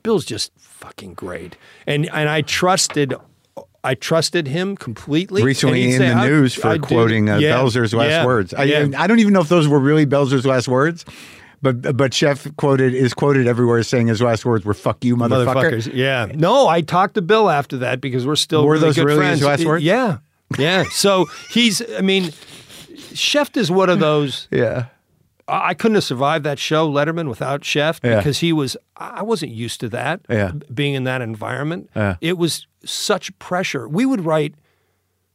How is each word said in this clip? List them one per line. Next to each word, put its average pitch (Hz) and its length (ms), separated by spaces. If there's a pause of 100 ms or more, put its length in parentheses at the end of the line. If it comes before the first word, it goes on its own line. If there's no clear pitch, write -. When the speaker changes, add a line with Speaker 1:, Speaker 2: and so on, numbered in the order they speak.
Speaker 1:
Bill's 214 200
just - 320
fucking - 580
great. 180 420 (280)
And, 147 260
and 151 180
I 156 140
trusted, 151 720 (680)
I 131 140
trusted 165 500
him 185 300
completely. 156 640
Speaker 2:
Recently 127 400
Speaker 1:
And 127 80
he'd 127 60
Speaker 2:
in 131 40
Speaker 1:
say, 127 100
Speaker 2:
the 117 40
Speaker 1:
I, 120 140
Speaker 2:
news 143 260
for - 140
Speaker 1:
I 113 80
do 151 60
Speaker 2:
quoting, 113 460
uh, 104 100
Speaker 1:
yeah. 147 180
Speaker 2:
Belzer's 120 360
last 113 180
Speaker 1:
Yeah. 160 140
Speaker 2:
words. 113 300
I, 139 80
Speaker 1:
Yeah. 147 240 (100)
Speaker 2:
I 160 120
don't 233 100
even 208 140
know 190 80
if 151 80
those 165 180
were 147 140
really 151 260
Belzer's 135 400
last 131 220
words, 147 360 (560)
but, 131 360
but 131 180
Chef 143 320 (100)
quoted, 131 380
is 127 200
quoted 139 340
everywhere 117 300
as 110 100
saying 120 180
his 113 160
last 117 220
words 113 200
were, 104 100
"Fuck - 300
you, 123 120
motherfucker." 123 380 (180)
Speaker 1:
Motherfuckers, 113 200
yeah. 127 440
No, 208 320
I 165 140
talked 180 340
to 208 60
Bill 208 280
after 139 280
that 123 220
because 127 240
we're 147 120
still 151 280
Speaker 2:
Were 151 100
Speaker 1:
really 160 100
Speaker 2:
those 156 100
Speaker 1:
good 160 120
Speaker 2:
really 147 120
Speaker 1:
friends. 151 220
Speaker 2:
his 143 80
last 143 160
Speaker 1:
Y-, - 20
Speaker 2:
words? 156 180
Speaker 1:
yeah. 196 340 (380)
Yeah. 165 320
Speaker 2:
<laughs> - 40
Speaker 1:
So 190 340 (240)
he's, 233 320 (160)
I - 20
mean, 190 300 (840)
Scheft - 420
is 190 140
one 185 200
of 180 100
those 151 520
Speaker 2:
Yeah. 123 340 (640)
Speaker 1:
I, 185 220
I 185 40
couldn't 220 220
have 180 80
survived 143 400
that 143 140
show, 156 300
Letterman, 151 400
without 139 340
Scheft 151 420
Speaker 2:
Yeah. 113 140
Speaker 1:
because 123 220
he 170 120
was, 143 240 (200)
I, - 120 (100)
I 175 40
wasn't 180 300
used 113 280
to 120 80
that, 123 400
Speaker 2:
Yeah. 101 240
Speaker 1:
b-, 147 200
being 143 220
in 131 100
that 127 180
environment. 123 760
Speaker 2:
Yeah. 101 240
Speaker 1:
It 170 180
was 165 280 (180)
such - 560
pressure. 156 480
We 180 180
would 247 180
write, 156 300 (800)